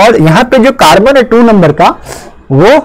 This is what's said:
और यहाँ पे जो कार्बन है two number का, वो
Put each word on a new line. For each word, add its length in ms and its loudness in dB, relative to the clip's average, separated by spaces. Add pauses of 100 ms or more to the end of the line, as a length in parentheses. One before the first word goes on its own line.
और 140 2
यहाँ 280 0
पे 140 -2
जो 140 0
कार्बन 440 0
है 60 2
two 200 0
number 300 2
का, 160 0 (640)
वो 320 2